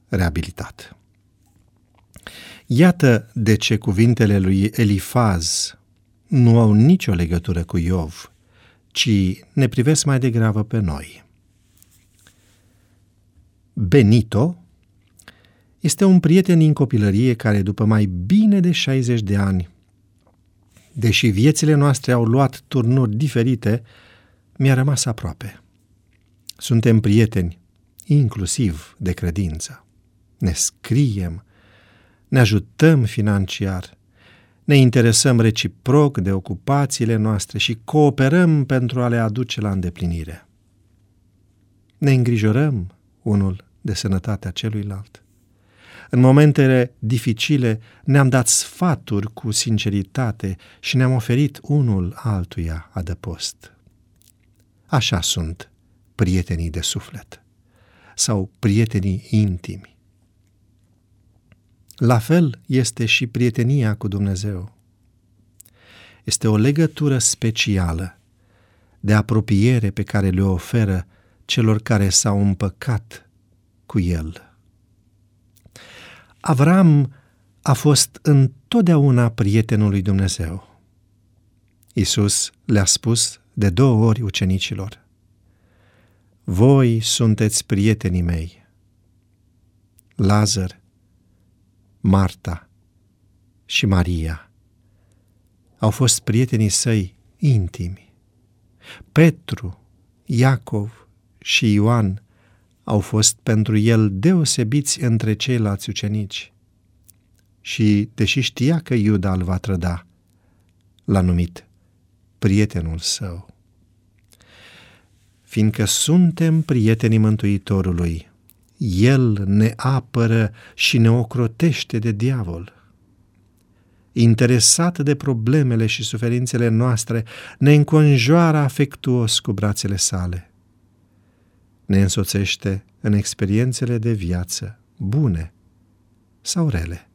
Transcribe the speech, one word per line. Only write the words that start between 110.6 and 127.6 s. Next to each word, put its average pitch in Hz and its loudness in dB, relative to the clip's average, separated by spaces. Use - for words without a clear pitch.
l-a 98 2
numit 87 -2
prietenul 95 -2
său. 90 -10
Fiindcă 107 -2
suntem 165 2
prietenii 113 2
Mântuitorului, 95 -2
El 113 2
ne 107 2
apără 117 0
și - -2
ne 113 6
ocrotește 120 -2
de 110 -4
diavol. 101 -6
Interesat 120 2
de 143 0
problemele 123 0
și 107 -4
suferințele 120 -2
noastre, 113 0
ne 143 6